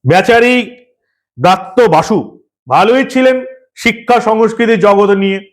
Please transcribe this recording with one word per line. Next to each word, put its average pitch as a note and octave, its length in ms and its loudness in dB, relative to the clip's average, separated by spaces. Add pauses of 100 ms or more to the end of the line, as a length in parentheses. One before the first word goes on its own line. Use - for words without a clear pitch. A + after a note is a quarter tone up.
বেচারি A#3 460 2 (840)
ব্রাত্য F#3 440 0
বাসু E3 360 0 (500)
ভালোই G#3+ 420 0
ছিলেন C4 260 0 (400)
শিক্ষা A#3 440 -2
সংস্কৃতি A3 560 0
জগৎ G3+ 340 2
নিয়ে G3 280 -2 (140)